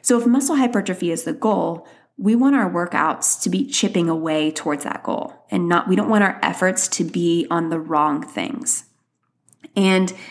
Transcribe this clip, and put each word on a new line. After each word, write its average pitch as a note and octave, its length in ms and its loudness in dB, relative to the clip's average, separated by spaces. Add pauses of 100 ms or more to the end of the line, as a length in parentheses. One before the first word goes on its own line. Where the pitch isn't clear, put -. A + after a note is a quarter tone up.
So A#3+ 200 2
if A#3 60 0
muscle C#4 280 2
hypertrophy G3 560 0
is E3 140 -4
the E3 80 -4
goal, E3+ 560 -2 (280)
we G#3+ 200 2
want C4+ 180 4
our G3+ 160 2
workouts E3+ 720 -2
to F3+ 80 0
be F#3+ 160 0
chipping F3+ 420 0
away D#3 440 0
towards D3 320 -4
that - 180 -8
goal - 320 -6 (160)
and E3+ 180 0
not, F3 200 2
we F#3 80 4
don't G#3 120 0
want G#3 140 4
our F#3 200 0
efforts - 460 0
to - 140 -4
be E3+ 480 0
on E3+ 200 -2
the E3 100 -4
wrong D3+ 420 0
things. - 640 -6 (880)
And F#3+ 380 4 (180)